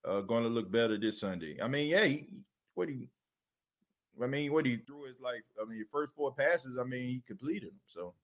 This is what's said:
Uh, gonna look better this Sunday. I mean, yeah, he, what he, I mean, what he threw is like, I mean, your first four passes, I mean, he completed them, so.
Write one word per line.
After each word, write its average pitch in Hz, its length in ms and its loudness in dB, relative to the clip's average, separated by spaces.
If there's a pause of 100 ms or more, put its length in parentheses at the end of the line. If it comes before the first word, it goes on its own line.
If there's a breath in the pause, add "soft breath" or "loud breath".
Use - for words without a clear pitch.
Uh, 98 160 2
gonna 117 280 2
look 113 220 0
better 110 280 4
this 110 200 0
Sunday. 85 440 -4
I 107 40 0
mean, 147 220 0
yeah, 196 160 6
he, 151 240 0 (460)
what 180 160 -2
he, 131 180 -8 (1120)
I 123 40 0
mean, 143 260 0
what 156 140 4
he 120 100 4
threw 143 300 -12
is 127 120 -16
like, 123 240 -4 (160)
I 110 60 -2
mean, 113 140 -10
your 107 80 -8
first 147 280 -2
four 143 160 0
passes, 139 460 2
I 127 80 0
mean, 127 240 -4
he 127 180 -2
completed 123 440 -4
them, - 160 -20
so. 90 260 -8 (120)